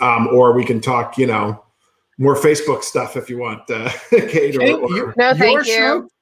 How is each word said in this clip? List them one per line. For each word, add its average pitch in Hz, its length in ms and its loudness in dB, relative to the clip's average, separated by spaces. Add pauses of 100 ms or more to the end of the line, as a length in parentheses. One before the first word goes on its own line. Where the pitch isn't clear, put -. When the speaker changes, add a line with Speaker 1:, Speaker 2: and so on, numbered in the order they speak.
Speaker 1:
um, 117 280 2
or 123 240 6
we 123 140 0
can 113 160 -2
talk, 120 340 -4
you 131 100 2
know, 107 380 -4 (540)
more 139 180 2
Facebook 151 460 0
stuff 123 340 -6
if 123 140 -10
you 120 80 -10
want, 113 320 -10
uh, 113 180 -6 (120)
<laughs> - 100 -20
Kate, 147 440 2
or, 131 60 0
Speaker 2:
Kate, 131 140 2
Speaker 1:
or 123 160 -4
Speaker 2:
you, 190 260 -6
Speaker 3:
No, 247 120 2
Speaker 2:
your 262 80 2
Speaker 3:
thank 240 300 2
you. 226 60 0
Speaker 2:
show, - 360 -2 (140)